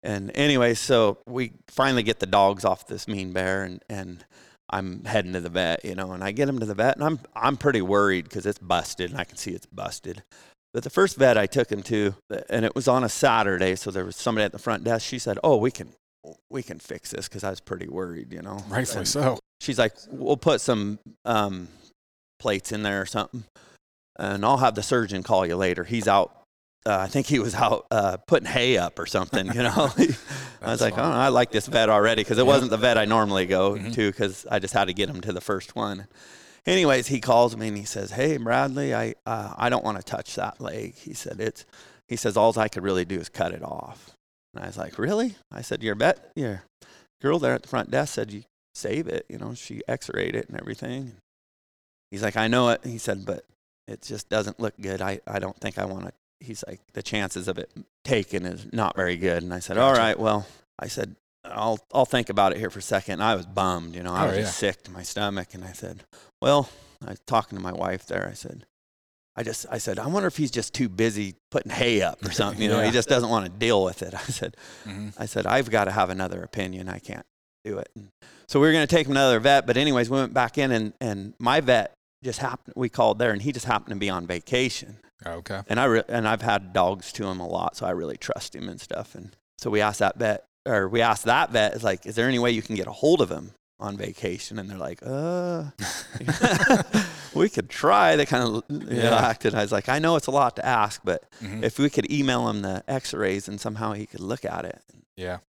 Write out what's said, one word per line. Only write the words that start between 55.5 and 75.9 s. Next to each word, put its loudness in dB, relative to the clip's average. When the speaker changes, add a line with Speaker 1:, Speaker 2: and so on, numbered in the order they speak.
Speaker 1:
think -6
I -2
wanna," -8
he's -12
like, -14
"The -10
chances -4
of -4
it -10
taken 0
is -10
not -2
very 0
good." 0
And -6
I -6
said, -4
"All 6
Speaker 2:
Gotcha. 6
Speaker 1:
right, 2
well," 0
I -10
said, -6
"I'll, -2
I'll 4
think 0
about 4
it -4
here -4
for -14
a -12
second." -2
And -2
I 4
was -4
bummed, -2
you -10
know, -8
I 2
Speaker 2:
Oh, 2
Speaker 1:
was 0
just -4
Speaker 2:
yeah. 2
Speaker 1:
sick -10
to -18
my -14
stomach. -6
And -14
I -14
said, -14
"Well," 4
I -10
was -14
talking -2
to -8
my -6
wife -6
there. -4
I -12
said, -16
I -6
just, -8
I -6
said, -4
"I -6
wonder 0
if -4
he's 0
just -4
too 0
busy 0
putting -4
hay 2
up -4
or -4
something, -2
you 2
know, 4
Speaker 2:
<laughs> 2
Yeah. 2
Speaker 1:
he 2
just 2
doesn't 4
wanna 0
deal 2
with -4
it." -10
<laughs> -10
I -8
said, -8
Speaker 2:
Mm-hmm. -10
Speaker 1:
I -6
said, -4
"I've 2
gotta 2